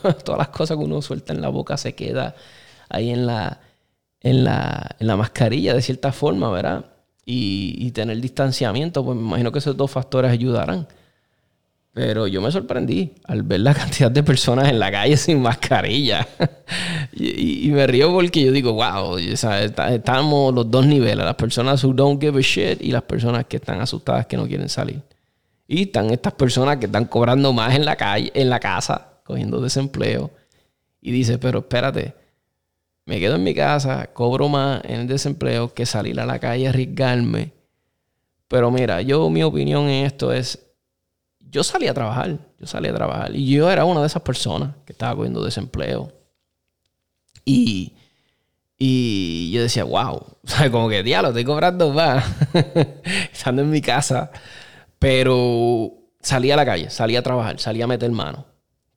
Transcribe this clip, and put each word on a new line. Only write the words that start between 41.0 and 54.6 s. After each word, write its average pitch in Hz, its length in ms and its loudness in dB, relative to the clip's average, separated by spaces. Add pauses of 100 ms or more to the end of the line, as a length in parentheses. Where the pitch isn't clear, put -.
yo 151 100 0
salí 320 240 -2
a 135 60 -2
trabajar, 123 460 -4 (200)
yo - 60 -18
salí - 240 -6
a - 40 -4
trabajar. - 420 -4
Y 139 120 -2
yo 147 220 4
era 160 160 2
una 170 160 2
de 147 60 2
esas 160 160 -6
personas 135 520 -4 (100)
que - 60 -20
estaba - 240 -6
cogiendo 113 280 -4
desempleo. - 680 -6 (1300)
Y, 117 480 2 (840)
y 98 760 0
yo 117 100 0
decía, 117 220 0
"Wow", 85 320 -2
<laughs> - 280 -16
o - 40 -20
sea, 139 240 2
como 113 180 2
que, 101 140 0
"Diablo, 151 260 2
estoy 120 140 0
cobrando 160 480 2
más", 139 340 2 (280)
<laughs> - 800 -2
estando 131 300 -2
en 147 80 2
mi 151 120 2
casa. 131 500 0 (640)